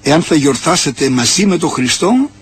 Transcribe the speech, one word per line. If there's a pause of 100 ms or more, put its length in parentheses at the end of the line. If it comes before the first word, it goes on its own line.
Εάν
θα
γιορτάσετε
μαζί
με
τον
Χριστό (120)